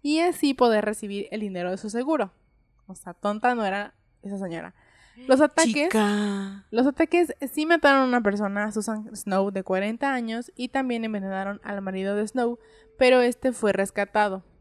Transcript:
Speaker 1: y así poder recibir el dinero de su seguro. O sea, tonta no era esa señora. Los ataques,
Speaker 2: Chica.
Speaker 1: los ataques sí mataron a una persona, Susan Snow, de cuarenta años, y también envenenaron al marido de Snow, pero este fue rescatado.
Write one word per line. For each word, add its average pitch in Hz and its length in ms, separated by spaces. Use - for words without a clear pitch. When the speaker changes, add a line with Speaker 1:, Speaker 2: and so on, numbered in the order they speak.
Speaker 1:
y 294 180
así 330 340
poder 226 320
recibir 202 460
el 214 100
dinero 185 300
de 190 60
su 214 120
seguro. 254 420
O 185 80
sea, - 180
tonta 214 420
no 226 100
era 202 280
esa 202 140
señora. 165 360
Los 262 120
ataques, 294 340
Speaker 2:
Chica. 208 960
Speaker 1:
los 254 160
ataques 330 460
sí 302 140
mataron 311 360
a 262 40
una 247 160
persona, 202 500
Susan 214 440
Snow, 196 360
de 190 120
cuarenta 214 500
años, 233 420
y 247 140
también 247 360
envenenaron 196 580
al 202 180
marido 190 340
de 214 120
Snow, 240 320
pero 254 240
este 247 320
fue 208 180
rescatado. 196 720